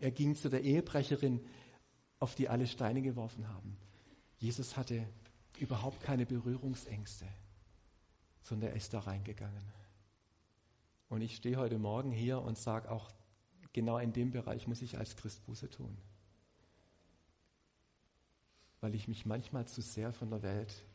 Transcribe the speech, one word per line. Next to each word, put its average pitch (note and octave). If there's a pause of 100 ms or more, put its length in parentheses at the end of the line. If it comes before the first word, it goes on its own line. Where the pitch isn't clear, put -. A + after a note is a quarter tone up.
er C3+
ging C#3+
zu D3
der C3
Ehebrecherin, C#3 (760)
auf B2+
die C3
alle B2
Steine A#2+
geworfen A#2
haben. G2+ (600)
Jesus A#2+
hatte A#2+ (520)
überhaupt C3
keine B2+
Berührungsängste, A#2+ (1160)
sondern A2
er -
ist -
da A2
reingegangen. G2+ (1500)
Und A2
ich A2+
stehe B2
heute A#2+
Morgen A2
hier A#2+
und A2+
sag, A2+
auch A2+ (640)
genau A#2
in A#2+
dem A#2+
Bereich A#2
muss A#2+
ich B2
als G#2+
Christ -
Buße A#2+
tun. G#2+ (2750)
Weil G#2+
ich G#2
mich A2+
manchmal A#2
zu -
sehr A2
von A2+
der A2
Welt G#2 (100)